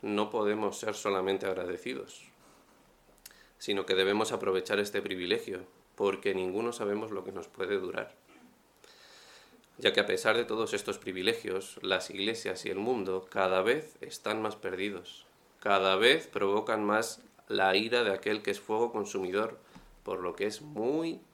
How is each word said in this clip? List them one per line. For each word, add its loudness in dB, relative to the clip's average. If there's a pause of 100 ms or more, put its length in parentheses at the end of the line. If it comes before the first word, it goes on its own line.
no 0
podemos 0
ser -6
solamente 0
agradecidos, -6 (1300)
sino -2
que 2
debemos 4
aprovechar 2
este 0
privilegio, -2 (340)
porque 2
ninguno -2
sabemos -2
lo -6
que -10
nos -10
puede -2
durar. -6 (1600)
Ya 4
que 4
a 2
pesar 2
de 2
todos -2
estos -4
privilegios, -4
las -2
iglesias -4
y -4
el -2
mundo -2
cada 2
vez 0
están -6
más -4
perdidos, -8 (340)
cada 4
vez 6
provocan 0
más 0 (240)
la 4
ira 2
de 4
aquel -2
que -2
es -2
fuego 0
consumidor, -2 (420)
por -4
lo -4
que -2
es -6
muy -4 (140)